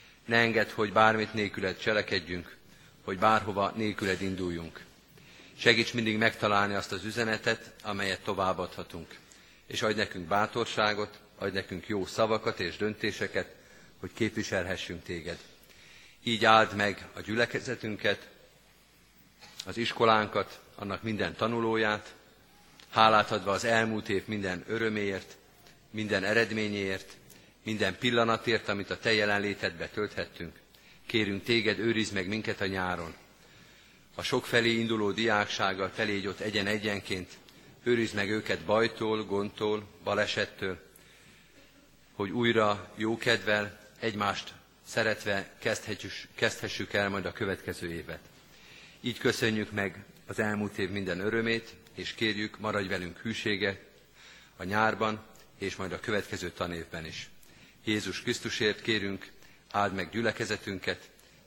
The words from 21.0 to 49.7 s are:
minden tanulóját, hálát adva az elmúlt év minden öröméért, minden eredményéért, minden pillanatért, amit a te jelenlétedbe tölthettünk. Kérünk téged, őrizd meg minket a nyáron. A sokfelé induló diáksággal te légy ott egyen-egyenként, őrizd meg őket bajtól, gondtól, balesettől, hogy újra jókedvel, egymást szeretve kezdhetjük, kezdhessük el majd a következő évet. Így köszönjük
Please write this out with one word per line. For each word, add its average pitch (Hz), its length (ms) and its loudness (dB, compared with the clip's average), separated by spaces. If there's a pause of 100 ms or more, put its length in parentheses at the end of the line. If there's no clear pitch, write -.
minden 101 320 -2
tanulóját, 113 800 0 (760)
hálát 110 420 8
adva 101 200 0
az 95 120 2
elmúlt 113 460 2
év 95 180 0
minden 95 400 -4
öröméért, 107 720 -2 (520)
minden 104 340 0
eredményéért, 104 920 0 (460)
minden 101 340 0
pillanatért, 117 680 2
amit 101 220 -2
a 90 100 -6
te 117 140 2
jelenlétedbe 101 720 0
tölthettünk. 92 720 -6 (480)
Kérünk 101 360 0
téged, 107 360 2
őrizd 107 340 0
meg 95 140 -2
minket 107 340 -4
a 101 40 -2
nyáron. 92 480 -2 (1000)
A - 60 -8
sokfelé 120 500 2
induló 113 400 2
diáksággal 101 840 2
te 117 80 0
légy 101 240 -2
ott 92 120 -6
egyen-egyenként, 101 1000 -2 (460)
őrizd 117 320 2
meg 101 140 0
őket 104 320 -2
bajtól, 110 600 2
gondtól, 104 640 -2 (160)
balesettől, 101 760 -2 (1300)
hogy 101 160 -2
újra 107 640 4
jókedvel, 107 840 0 (200)
egymást 104 540 -2 (320)
szeretve 104 720 0
kezdhetjük, 104 520 -4 (240)
kezdhessük - 580 -2
el 101 160 2
majd 98 160 -2
a 87 60 -4
következő 92 600 -4
évet. 82 300 -8 (800)
Így 120 160 -4
köszönjük 110 540 2